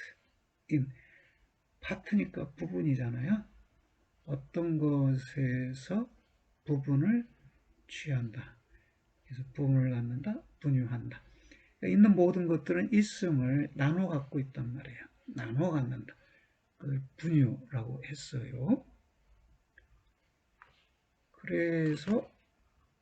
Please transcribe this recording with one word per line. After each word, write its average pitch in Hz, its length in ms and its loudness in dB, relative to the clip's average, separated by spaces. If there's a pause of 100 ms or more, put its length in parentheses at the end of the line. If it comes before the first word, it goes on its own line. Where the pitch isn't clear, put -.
(720)
in, 135 200 0 (880)
파트니까 185 720 -2
부분이잖아요. 156 920 -2 (840)
어떤 160 520 -2
것에서 135 1300 0 (560)
부분을 147 600 2 (600)
취한다. 123 720 -6 (640)
그래서 131 200 -12 (100)
부분을 135 380 2
갖는다, 123 500 -4 (180)
분유한다. 123 600 -2 (580)
그러니까 190 180 2
있는 208 180 10
모든 180 320 4
것들은 175 460 0
있음을 147 800 2
나눠 160 340 2
갖고 147 320 -4
있단 127 340 -6
말이에요. - 320 -14 (300)
나눠 123 360 -2
갖는다. 123 420 -4 (640)
그걸 135 240 -4 (160)
분유라고 135 880 0
했어요. 135 800 -4 (2500)
그래서 165 960 -2 (720)